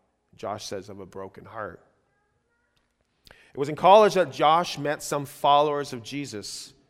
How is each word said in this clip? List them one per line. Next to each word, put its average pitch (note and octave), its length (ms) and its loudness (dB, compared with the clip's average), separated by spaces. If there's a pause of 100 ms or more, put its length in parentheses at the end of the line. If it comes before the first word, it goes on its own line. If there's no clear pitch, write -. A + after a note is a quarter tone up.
(360)
Josh G#2 300 -10
says, G2 240 -12
"Of G2 100 -18
a F#2+ 60 -16
broken F#2+ 400 -18
heart." G#2 400 -14 (1700)
It - 40 -18
was C#3+ 120 -4
in D#3 60 -6
college G3 380 8
that E3 180 0
Josh D#3 460 2
met D3 260 -6
some C#3+ 220 -6
followers C#3+ 680 0
of A#2+ 120 -12
Jesus A2+ 720 -12 (160)